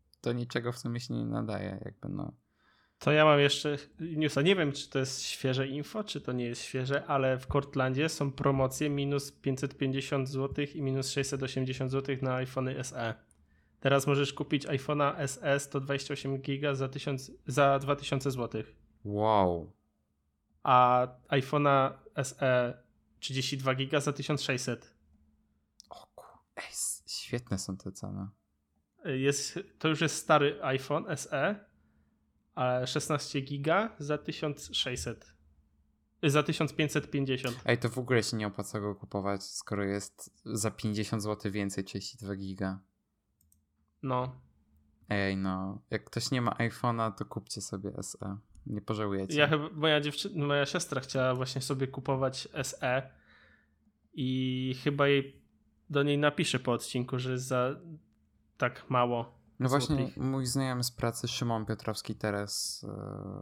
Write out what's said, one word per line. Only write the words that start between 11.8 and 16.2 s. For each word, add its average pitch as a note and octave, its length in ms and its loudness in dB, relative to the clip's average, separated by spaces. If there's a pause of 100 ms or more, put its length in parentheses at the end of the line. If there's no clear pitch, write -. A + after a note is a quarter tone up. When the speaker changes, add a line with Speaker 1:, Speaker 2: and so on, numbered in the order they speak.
Speaker 2:
złotych C3+ 300 0
na C3 140 0
iPhony B2+ 440 -2
S C3 140 -8
E. A#2 220 -4 (640)
Teraz C3+ 280 4
możesz C#3+ 260 2
kupić C#3+ 340 0
iPhone'a C#3+ 500 2
S C#3 240 -4
E C#3+ 180 4
sto C#3+ 200 -4
dwadzieścia C#3 340 -2
osiem C3+ 240 -2